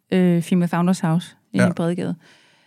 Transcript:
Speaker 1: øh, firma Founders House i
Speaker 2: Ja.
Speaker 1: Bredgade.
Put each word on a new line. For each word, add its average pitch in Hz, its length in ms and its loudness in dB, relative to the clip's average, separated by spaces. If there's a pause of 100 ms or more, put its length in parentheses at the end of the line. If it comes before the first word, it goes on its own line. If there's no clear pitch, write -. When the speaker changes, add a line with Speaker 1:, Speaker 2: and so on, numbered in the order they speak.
(120)
Speaker 1:
øh, 180 300 2
firma 175 240 0
Founders 175 340 0
House 165 360 -2 (160)
i 185 60 -2
Speaker 2:
Ja. 180 140 2
Speaker 1:
Bredgade. 175 420 -4 (520)